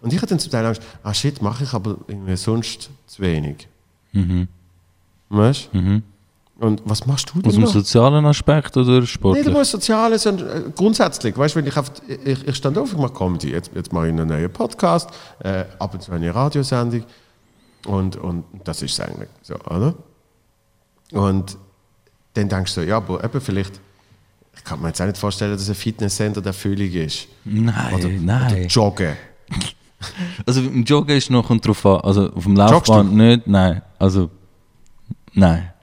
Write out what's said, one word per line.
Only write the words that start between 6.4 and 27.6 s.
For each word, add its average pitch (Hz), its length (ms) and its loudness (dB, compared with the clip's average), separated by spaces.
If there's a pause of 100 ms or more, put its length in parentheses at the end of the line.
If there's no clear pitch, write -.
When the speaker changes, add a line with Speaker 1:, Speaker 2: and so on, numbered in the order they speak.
Speaker 1:
Und 110 260 0
was 107 200 -4
machst 135 240 -4
du 165 100 -4
denn 131 100 2
Speaker 2:
Aus 98 40 2
dem 107 120 6
Speaker 1:
noch? 113 60 2
Speaker 2:
sozialen 120 540 4
Aspekt 147 520 2
oder 123 280 4
sportlich? 95 400 2
Speaker 1:
Nicht 92 80 2
nur 285 100 4
soziales, 220 600 0
sondern, 196 240 -2
äh, - 160 -6 (120)
grundsätzlich. 175 640 0
Weißt 147 160 0
du, 165 60 0
wenn 139 80 -2
ich 139 100 -4
auf, 135 140 -6 (160)
ich, 135 400 -4
ich 135 80 -4
stand 143 240 -2
auf, 254 140 -4
ich 175 40 -4
mache 131 160 -2
Comedy, 87 380 -4
jetzt, 85 240 -6
jetzt - 180 -8
mache 82 140 0
ich 82 60 0
einen 80 140 -2
neuen 80 240 -2
Podcast, 170 600 -2 (320)
äh, 95 220 -4 (120)
ab 98 160 -8
und 92 80 -12
zu - 100 -14
eine 85 220 -4
Radiosendung 123 680 -2 (840)
und, 95 300 -2
und 85 280 -8 (200)
das 82 180 -8
ist 67 120 -8
es - 80 -6
eigentlich 50 280 -12 (140)
so, - 100 -14 (160)
oder? 113 240 0 (1160)
Und 98 480 -2 (760)
dann 101 160 -2
denkst 95 240 -4
du, 90 140 -4
ja, 104 100 0
aber 92 260 -6
eben 117 160 -4
vielleicht 98 400 -6 (880)
kann - 140 -10
mir 82 80 -4
jetzt 82 120 -6
auch 90 40 0
nicht 101 120 -4
vorstellen, 104 360 -4
dass 98 160 -6
ein 101 60 -2
Fitnesscenter 107 680 -4
der 95 120 -6
Völlig 98 420 -4
ist. 78 320 -6 (180)
Speaker 2:
Nein, 113 500 -2